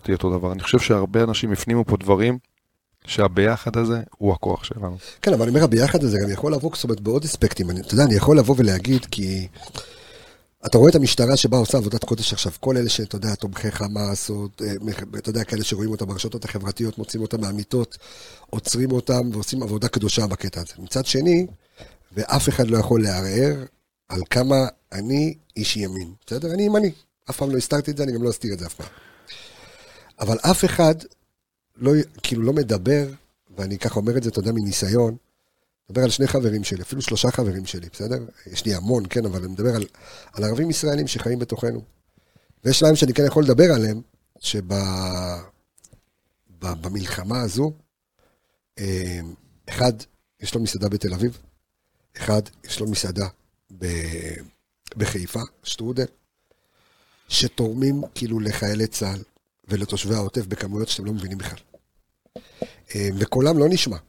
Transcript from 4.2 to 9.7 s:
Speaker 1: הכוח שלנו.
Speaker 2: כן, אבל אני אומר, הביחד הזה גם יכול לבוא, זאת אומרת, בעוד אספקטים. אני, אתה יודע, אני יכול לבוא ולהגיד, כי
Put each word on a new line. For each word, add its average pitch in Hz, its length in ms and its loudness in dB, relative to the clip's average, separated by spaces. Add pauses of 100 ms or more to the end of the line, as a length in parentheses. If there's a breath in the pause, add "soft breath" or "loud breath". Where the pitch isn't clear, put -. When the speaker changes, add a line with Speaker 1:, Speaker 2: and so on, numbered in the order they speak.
Speaker 1:
הכוח 90 300 -2
שלנו. 95 340 -8 (240 loud breath)
Speaker 2:
כן, 226 120 4
אבל 113 80 2
אני 113 80 2
אומר, 147 140 4
הביחד 139 400 4
הזה 104 200 2
גם 101 60 -2
יכול 147 240 -2
לבוא, 147 200 -2
זאת - 100 -8
אומרת, 113 160 -2
בעוד 117 240 -2
אספקטים. 104 460 0
אני, 90 120 -4
אתה - 120 -8
יודע, 131 100 8
אני 117 120 6
יכול 147 220 6
לבוא 131 200 6
ולהגיד, 113 480 2
כי 95 420 -4 (1160 loud breath)